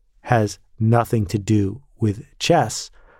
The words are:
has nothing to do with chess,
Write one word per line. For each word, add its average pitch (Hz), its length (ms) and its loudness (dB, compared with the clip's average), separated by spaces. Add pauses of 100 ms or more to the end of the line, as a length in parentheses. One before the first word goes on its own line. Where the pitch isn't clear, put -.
(220)
has 110 380 0 (200)
nothing 113 460 2
to 110 120 -4
do 101 440 0 (180)
with 107 260 -2 (140)
chess, 147 500 0 (300)